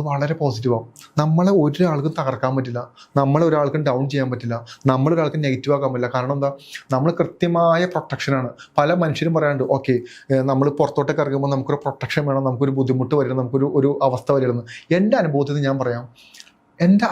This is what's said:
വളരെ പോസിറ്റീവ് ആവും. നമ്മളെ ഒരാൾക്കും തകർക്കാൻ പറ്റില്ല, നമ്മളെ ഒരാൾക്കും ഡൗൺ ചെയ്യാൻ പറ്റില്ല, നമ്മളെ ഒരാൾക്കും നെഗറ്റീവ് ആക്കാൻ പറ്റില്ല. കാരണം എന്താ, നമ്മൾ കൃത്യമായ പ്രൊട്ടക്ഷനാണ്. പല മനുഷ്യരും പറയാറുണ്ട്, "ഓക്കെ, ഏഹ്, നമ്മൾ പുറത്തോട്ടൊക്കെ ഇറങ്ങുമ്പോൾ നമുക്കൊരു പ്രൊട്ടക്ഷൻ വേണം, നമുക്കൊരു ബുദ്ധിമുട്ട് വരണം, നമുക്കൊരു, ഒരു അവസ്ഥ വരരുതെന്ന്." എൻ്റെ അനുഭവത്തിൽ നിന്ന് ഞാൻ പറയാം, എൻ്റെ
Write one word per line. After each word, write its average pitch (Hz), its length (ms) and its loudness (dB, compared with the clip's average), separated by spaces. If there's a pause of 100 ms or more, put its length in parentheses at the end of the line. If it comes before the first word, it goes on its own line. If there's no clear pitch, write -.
വളരെ 143 320 -2
പോസിറ്റീവ് 120 360 0
ആവും. 113 100 -8 (340)
നമ്മളെ 170 360 4
ഒരാൾക്കും 151 640 0
തകർക്കാൻ 131 360 -2
പറ്റില്ല, 120 220 -4 (400)
നമ്മളെ 139 300 4
ഒരാൾക്കും 151 400 0
ഡൗൺ 127 140 0 (100)
ചെയ്യാൻ 135 200 -2
പറ്റില്ല, 117 220 -6 (360)
നമ്മളെ 135 260 2
ഒരാൾക്കും 156 300 -2
നെഗറ്റീവ് 131 300 0
ആക്കാൻ 135 160 -2
പറ്റില്ല. 120 220 -4
കാരണം 131 240 -2
എന്താ, 139 120 -2 (440)
നമ്മൾ 139 140 2 (120)
കൃത്യമായ 170 600 2 (100)
പ്രൊട്ടക്ഷനാണ്. 139 580 -4 (280)
പല 147 100 4 (140)
മനുഷ്യരും 160 340 0
പറയാറുണ്ട്, 143 300 0 (100)
"ഓക്കെ, 131 180 0 (360)
ഏഹ്, 131 200 2
നമ്മൾ 135 180 2 (100)
പുറത്തോട്ടൊക്കെ 147 460 0
ഇറങ്ങുമ്പോൾ 139 300 -2
നമുക്കൊരു 139 300 -2
പ്രൊട്ടക്ഷൻ - 440 -4
വേണം, 135 200 0
നമുക്കൊരു 135 300 0
ബുദ്ധിമുട്ട് 131 400 0
വരണം, 127 220 0
നമുക്കൊരു, 135 280 0 (100)
ഒരു 139 120 2 (180)
അവസ്ഥ 127 280 -2
വരരുതെന്ന്." 120 300 -2 (300)
എൻ്റെ 214 260 2
അനുഭവത്തിൽ 143 320 -2
നിന്ന് 139 140 0
ഞാൻ 139 140 0
പറയാം, 123 220 -4 (720)
എൻ്റെ 196 320 4